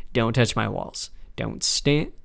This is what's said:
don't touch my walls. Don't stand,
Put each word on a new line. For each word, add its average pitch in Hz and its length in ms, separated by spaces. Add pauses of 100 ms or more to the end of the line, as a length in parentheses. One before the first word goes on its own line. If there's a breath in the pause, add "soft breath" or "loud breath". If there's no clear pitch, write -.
(140 loud breath)
don't 117 180
touch 113 240
my 110 120
walls. - 420 (260 soft breath)
Don't 110 280
stand, - 480 (120)